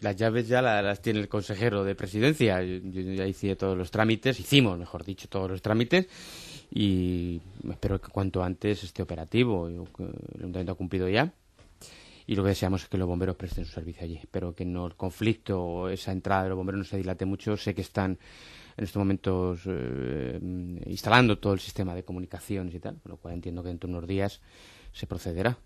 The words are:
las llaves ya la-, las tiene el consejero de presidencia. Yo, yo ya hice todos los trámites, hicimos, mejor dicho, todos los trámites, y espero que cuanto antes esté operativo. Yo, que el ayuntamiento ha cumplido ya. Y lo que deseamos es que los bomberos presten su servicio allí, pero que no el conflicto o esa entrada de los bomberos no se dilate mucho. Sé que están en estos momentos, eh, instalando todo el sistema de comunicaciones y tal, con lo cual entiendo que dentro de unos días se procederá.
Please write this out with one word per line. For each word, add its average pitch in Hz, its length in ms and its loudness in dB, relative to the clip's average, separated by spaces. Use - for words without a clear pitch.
las 101 160 0
llaves 113 320 2
ya 123 120 6
la-, 110 220 6
las 98 180 0
tiene 107 200 2
el 101 80 -2
consejero 101 560 2
de 98 100 2
presidencia. 107 720 4
Yo, 90 140 -2
yo 92 240 -4
ya 95 120 0
hice 98 300 0
todos 95 240 0
los 92 140 -4
trámites, 110 480 2
hicimos, 117 400 6
mejor 87 240 -8
dicho, - 240 -10
todos 95 200 -2
los 92 140 -4
trámites, 165 460 4
y 90 680 2
espero 98 320 -2
que - 100 -14
cuanto 95 320 0
antes 98 420 0
esté 92 180 -6
operativo. 87 680 0
Yo, 85 140 -8
que 92 80 -8
el - 360 -10
ayuntamiento 90 320 -4
ha 90 40 -6
cumplido 92 320 -2
ya. 123 240 2
Y 107 100 0
lo 98 80 4
que 98 60 6
deseamos 92 320 2
es - 60 -18
que - 100 -4
los 92 100 0
bomberos 90 280 0
presten 87 280 -6
su 82 80 -10
servicio 82 320 -10
allí, 82 160 -10
pero 87 240 -6
que 92 100 -6
no 90 220 -4
el 87 80 -10
conflicto 101 680 -2
o 87 260 -4
esa 95 240 -4
entrada 95 320 0
de 95 60 -2
los 92 80 -2
bomberos 95 200 -2
no 95 60 -2
se 101 120 -4
dilate 92 280 -2
mucho. 98 320 0
Sé 101 180 -2
que 101 60 -4
están 92 380 0
en 107 80 -4
estos 101 160 -2
momentos, 92 640 0
eh, 64 720 -4
instalando 110 520 6
todo 101 160 2
el 92 60 0
sistema 90 340 -4
de 90 100 -8
comunicaciones 90 680 -6
y 90 40 -10
tal, 104 240 -10
con - 80 -16
lo - 60 -14
cual 85 180 -10
entiendo 87 300 -6
que 87 60 -8
dentro 87 180 -8
de 87 80 -4
unos 85 120 -6
días 98 320 0
se - 160 -8
procederá. 92 580 -2